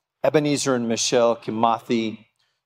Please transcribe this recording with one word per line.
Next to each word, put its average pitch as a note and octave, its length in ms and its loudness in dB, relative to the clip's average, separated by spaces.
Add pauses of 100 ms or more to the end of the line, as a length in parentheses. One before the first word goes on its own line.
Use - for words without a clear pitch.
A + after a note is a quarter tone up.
(220)
Ebenezer C#3 520 0
and A#2+ 120 -2
Michelle A#2 480 2
Kimathi A2+ 920 -2 (400)